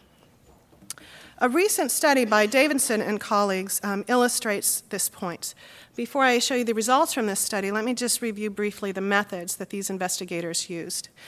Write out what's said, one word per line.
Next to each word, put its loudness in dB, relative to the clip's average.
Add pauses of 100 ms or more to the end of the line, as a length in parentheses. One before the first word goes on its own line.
(1400)
A 4
recent 2
study 4
by 4
Davidson 2
and -2
colleagues, 0
um, -4
illustrates 2
this -4
point. -8 (400)
Before 0
I 6
show 0
you 0
the 0
results 2
from 0
this -2
study, -2
let -2
me 0
just -2
review -4
briefly -4
the -6
methods -2
that -10
these -6
investigators -4
used. -8 (180)